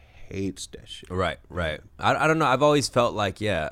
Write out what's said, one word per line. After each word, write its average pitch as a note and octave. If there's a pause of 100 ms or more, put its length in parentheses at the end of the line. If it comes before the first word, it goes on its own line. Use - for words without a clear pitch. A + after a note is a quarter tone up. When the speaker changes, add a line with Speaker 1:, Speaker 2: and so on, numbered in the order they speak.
(300)
Speaker 1:
hates F#2+
that -
shit. -
Speaker 2:
Right, F2+ (120)
right. D#2+ (180)
I, A#2
I D3+
don't D#3+
know. D3+
I've C3
always D3
felt A#2+
like, G2
yeah, F2+